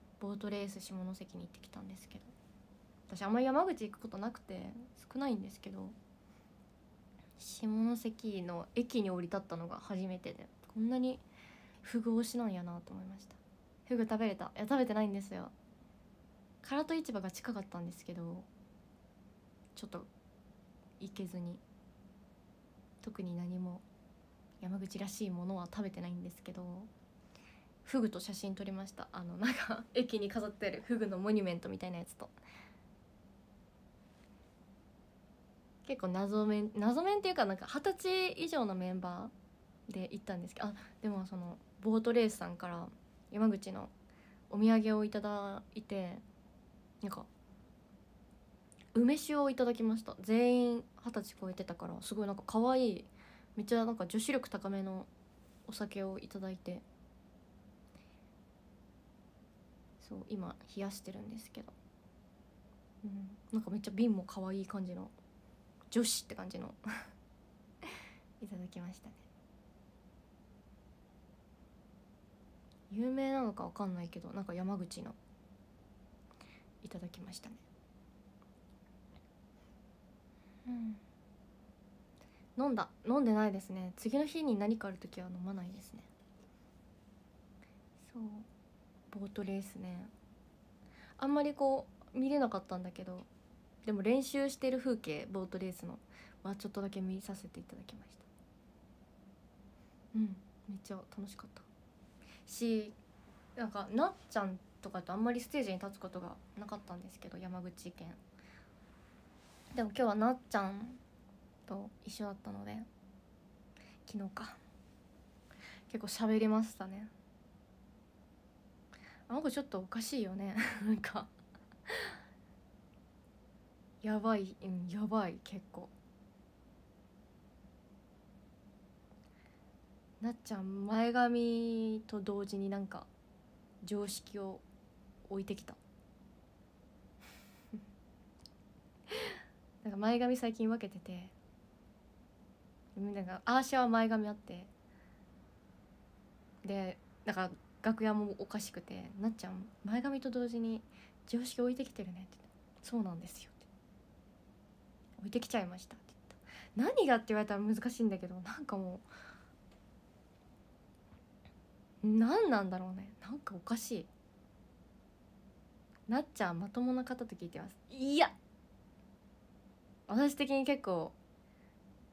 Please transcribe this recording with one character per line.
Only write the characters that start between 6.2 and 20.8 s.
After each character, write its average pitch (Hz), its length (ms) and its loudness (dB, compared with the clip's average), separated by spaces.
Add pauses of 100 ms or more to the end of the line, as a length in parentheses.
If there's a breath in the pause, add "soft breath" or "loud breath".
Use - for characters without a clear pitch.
下 226 560 2
関 220 480 -2
の 175 320 -4
駅 247 260 2
に 196 80 0
降 180 120 0
り 175 60 -2
立 196 100 -2
っ 190 40 -2
た 170 160 -6
の 170 100 -6
が 180 120 -8
初 190 260 -4
め 185 140 -4
て 170 140 -8
で、 - 140 -16 (240)
こ 220 80 -4
ん 220 80 4
な 254 120 2
に 254 200 0 (600 loud breath)
フ - 180 -2
グ 226 200 4
推 233 40 4
し 226 140 -2
な 240 80 0
ん 202 80 0
や 180 80 -2
な 175 200 -6
と 180 120 -14
思 190 80 -10
い 185 40 -10
ま 190 140 -12
し - 60 -18
た。 - 100 -20 (500)
フ 247 100 2
グ 226 80 4
食 220 140 2
べ 220 100 4
れ 196 80 2
た？ - 220 -6
い - 20 -4
や、 214 80 -2
食 269 120 6
べ 254 60 6
て 214 80 2
な 214 80 4
い 214 60 4
ん 202 60 -2
で 196 80 -2
す 196 120 -10
よ。 180 160 -6 (1160)
唐 285 160 2
戸 320 120 0
市 311 180 -2
場 202 80 -2
が 185 100 -4
近 - 220 -6
か 202 80 -4
っ - 80 -8
た 175 100 -8
ん 170 60 -6
で 175 80 -8
す - 100 -18
け 180 100 -10
ど、 170 300 -8 (1300)
ち - 100 -10
ょ - 20 -8
っ - 20 -16
と 180 160 -10 (920)